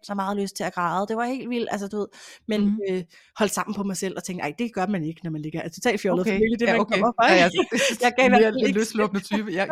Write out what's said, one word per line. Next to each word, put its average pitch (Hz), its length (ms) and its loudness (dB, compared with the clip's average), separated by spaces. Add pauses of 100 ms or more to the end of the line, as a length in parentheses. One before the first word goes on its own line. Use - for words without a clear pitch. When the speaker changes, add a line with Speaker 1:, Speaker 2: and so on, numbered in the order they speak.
Speaker 1:
så 202 120 -10
meget 196 220 -2
lyst 196 180 -4
til 202 80 -6
at 180 100 -4
græde. 180 340 0
Det 220 100 -4
var 233 80 -2
helt 247 240 -6
vildt, 240 220 -2
altså, 202 160 -4
du 214 100 -6
ved, 202 100 -2 (400)
men, 214 140 0
Speaker 2:
Mhm. 208 180 2 (100)
Speaker 1:
øh, 185 140 -2 (340)
holdt 208 160 0
sammen 196 220 -4
på 202 80 -6
mig 196 140 -4
selv 190 200 -6
og 175 60 -10
tænkte, 180 200 -8
"Ej, 147 160 -4
det 233 140 -4
gør 185 140 0
man 190 160 -2
ikke, 160 200 -6
når 165 80 -4
man 156 100 -6
ligger, 156 200 -6
er - 80 -8
totalt 208 320 -2
fjollet, 180 240 0
for 226 60 2
Speaker 2:
Okay. 196 80 0
Speaker 1:
det - 20 4
er 226 100 4
ikke 226 80 -2
det, 233 80 2
Speaker 2:
Ja, 196 40 4
Speaker 1:
man 226 100 2
Speaker 2:
okay. 220 100 -2 (100)
Speaker 1:
kommer 233 100 2 (100)
for." - 100 6
Speaker 2:
Ja, 190 40 6
ja, 180 140 6 (200)
Speaker 1:
<laughs> 247 360 0
Jeg 240 120 4
gav 262 80 6
i 247 40 6
hvert - 20 6
Speaker 2:
mere - 100 8
Speaker 1:
fald 220 140 4
Speaker 2:
den 254 120 0
Speaker 1:
ikke 185 120 2
Speaker 2:
løsslupne 208 400 0
Speaker 1:
slip. 202 180 -4
<laughs> - 20 0
Speaker 2:
type. 208 140 -4
Jeg, 190 180 0